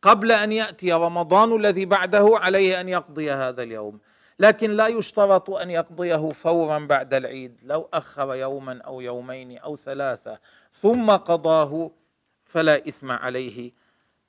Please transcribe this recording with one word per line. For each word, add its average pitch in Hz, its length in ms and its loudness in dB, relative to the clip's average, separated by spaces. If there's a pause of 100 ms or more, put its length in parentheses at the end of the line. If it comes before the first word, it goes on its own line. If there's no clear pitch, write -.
قبل 220 300 4
أن 214 200 2
يأتي 208 420 -2
رمضان 170 640 2
الذي 202 300 0
بعده 196 480 4
عليه 185 480 2
أن 185 80 -10
يقضي 156 420 -6
هذا 127 320 -6
اليوم. 107 360 -12 (400)
لكن 214 320 4
لا 214 160 2
يشترط 202 600 0
أن 185 200 -8
يقضيه 165 600 -4
فورا 160 480 0
بعد 139 340 -2
العيد، 127 500 -6
لو 147 300 -6
أخر 143 420 -6
يوما 131 460 -10
أو 131 200 -14
يومين 123 560 -12
أو 151 180 -12
ثلاثة 139 640 -8 (320)
ثم 226 400 2
قضاه 160 800 2 (540)
فلا 156 420 0
إثم 139 240 -12
عليه 123 600 -8 (580)